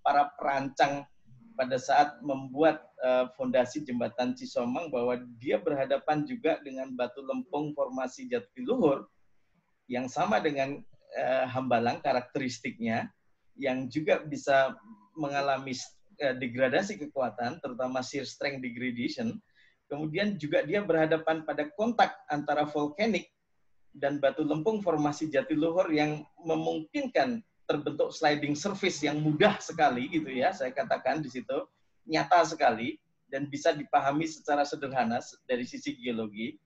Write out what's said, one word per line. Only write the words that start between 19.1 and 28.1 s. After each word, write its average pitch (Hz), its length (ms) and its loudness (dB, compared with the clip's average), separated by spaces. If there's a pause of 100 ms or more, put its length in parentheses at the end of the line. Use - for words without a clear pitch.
Kemudian 156 560 -4
juga 151 240 0
dia 196 160 0
berhadapan 160 640 2
pada 147 320 -2
kontak 220 400 2 (160)
antara 147 320 0
volkanik 151 640 0 (640)
dan 139 240 -2
batu 139 240 2
lempung 156 400 2
formasi 147 480 0
Jatiluhur 165 640 2
yang 151 320 0 (160)
memungkinkan 165 1040 0 (220)
terbentuk 151 480 0